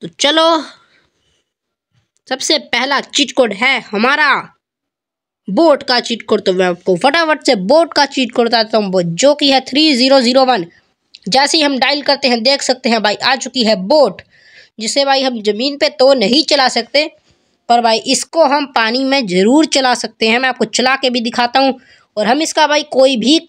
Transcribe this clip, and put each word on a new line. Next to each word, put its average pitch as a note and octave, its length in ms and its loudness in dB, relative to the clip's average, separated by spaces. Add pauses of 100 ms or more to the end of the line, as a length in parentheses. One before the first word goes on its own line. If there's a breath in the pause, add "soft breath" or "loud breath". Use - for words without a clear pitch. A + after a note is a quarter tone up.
तो E3+ 60 -12 (120)
चलो D#4 220 0 (1900 loud breath)
सबसे C4+ 280 -2 (140)
पहला B3+ 320 -2
चीट - 300 -4
कोड A#3 220 2
है B3 280 0
हमारा C4+ 440 -2 (1200)
बोट C4+ 340 2
का B3 180 -2
चीट A#3 220 -6
कोड। G#3 180 -2
तो F#3+ 120 -2
मैं F#3 140 0
आपको F3+ 320 -2
फटाफट D#4 480 0
से C4 160 2
बोट D#4 320 2
का D4 120 2
चीट - 260 -4
कोड A#3 160 0
बताता A3+ 300 0
हूँ, F#3+ 240 0
जो F3 320 0
कि C#4+ 160 0
है C4 120 2
थ्री D4 320 0
ज़ीरो C4 260 2
ज़ीरो B3+ 240 4
वन। A3+ 220 0 (600 soft breath)
जैसे C#4 280 0
ही D#4 60 0
हम C#4+ 160 0
डायल C#4 240 -2
करते C#4 260 0
हैं A#3 140 0
देख C4+ 200 0
सकते B3+ 260 -2
हैं A3 140 0
भाई G#3 140 0
आ - 200 -2
चुकी A#3+ 280 -4
है G#3+ 200 2
बोट, B3+ 360 2 (580 soft breath)
जिसे A3+ 260 -2
भाई C4+ 180 0
हम B3 200 -4
ज़मीन A3+ 340 -4
पे D4 140 0
तो C4+ 240 2
नहीं C4 300 0
चला C#4 260 0
सकते, C#4 360 -2 (600)
पर A#3+ 120 2
भाई A3+ 180 2 (100)
इसको D#4+ 380 0
हम C#4+ 280 0
पानी A#3 300 0
में C4+ 240 0
ज़रूर G#3+ 400 2
चला C4 280 0
सकते A3 320 -4
हैं। A3+ 100 2
मैं C4 100 0
आपको B3 180 -4
चला B3+ 300 -2
के C4 140 -2
भी B3 120 -2
दिखाता A#3+ 380 -2
हूँ। C4 180 0 (380 loud breath)
और G#3 100 -2
हम C#4 160 0
इसका D#4 240 0
भाई D4+ 160 0 (100)
कोई C4 260 2
भी C#4+ 200 2 (100)